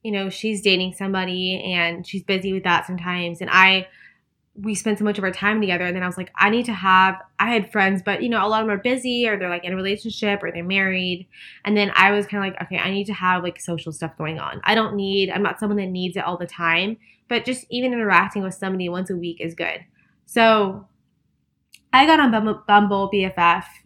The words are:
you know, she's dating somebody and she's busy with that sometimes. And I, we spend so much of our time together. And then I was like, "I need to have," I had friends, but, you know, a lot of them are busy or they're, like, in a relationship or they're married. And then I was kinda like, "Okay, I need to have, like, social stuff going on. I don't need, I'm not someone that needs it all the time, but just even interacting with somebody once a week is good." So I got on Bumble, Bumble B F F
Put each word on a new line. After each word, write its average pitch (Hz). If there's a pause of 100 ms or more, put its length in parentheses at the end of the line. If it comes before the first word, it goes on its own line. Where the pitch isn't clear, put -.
you 220
know, 196
she's 208
dating 185
somebody 185 (140)
and 170
she's 190
busy 190
with 185
that 175
sometimes. 175
And 185
I, 190 (640)
we 208
spend 208
so 208
much 208
of 196
our 185
time 214
together. 180
And 180
then 180
I 180
was 180
like, 180
"I 202
need 240
to 226
have," 185 (240)
I 220
had 214
friends, 190
but, 202
you 247
know, 214
a -
lot 220
of 220
them 202
are 202
busy 247
or 208
they're, 185
like, 175
in 180
a 190
relationship 202
or 170
they're 170
married. 185 (380)
And 208
then 202
I 196
was 208
kinda 202
like, 190
"Okay, 175
I 180
need 196
to 208
have, 180
like, 175
social 165
stuff 156
going 156
on. -
I 214
don't 220
need, 196
I'm 202
not -
someone 208
that 190
needs 180
it -
all 175
the 175
time, 175 (300)
but 226
just 254
even 247
interacting 196
with 185
somebody 185
once 185
a 185
week 170
is 165
good." - (400)
So 214 (1080)
I 269
got 311
on 262
Bumble, 214
Bumble 202
B 196
F 190
F 175 (200)